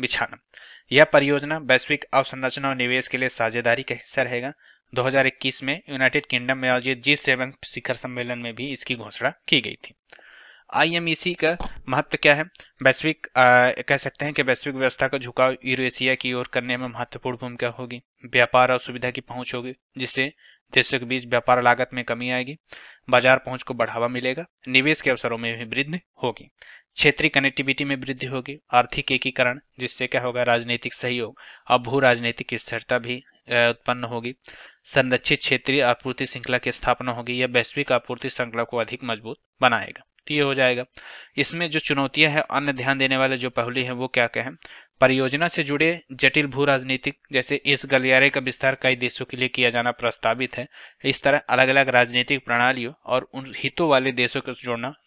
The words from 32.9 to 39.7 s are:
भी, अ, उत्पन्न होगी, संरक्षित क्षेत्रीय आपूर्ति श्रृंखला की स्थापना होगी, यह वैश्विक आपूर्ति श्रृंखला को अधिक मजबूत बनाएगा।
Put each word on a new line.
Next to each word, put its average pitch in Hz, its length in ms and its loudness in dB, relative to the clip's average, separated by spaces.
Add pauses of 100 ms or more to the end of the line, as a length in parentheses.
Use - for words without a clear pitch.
भी, 120 180 -6
अ, 127 60 -14 (280)
उत्पन्न 120 540 0
होगी, 120 300 -8 (500)
संरक्षित 131 540 2
क्षेत्रीय 135 440 0
आपूर्ति 123 440 0
श्रृंखला 123 320 -4
की 120 140 -4
स्थापना 123 400 -2
होगी, 120 200 -8
यह 127 140 0
वैश्विक 127 460 0
आपूर्ति 123 380 -2
श्रृंखला 117 340 -4
को 123 120 -6
अधिक 117 280 -4
मजबूत 110 320 -8 (240)
बनाएगा। 117 460 0 (220)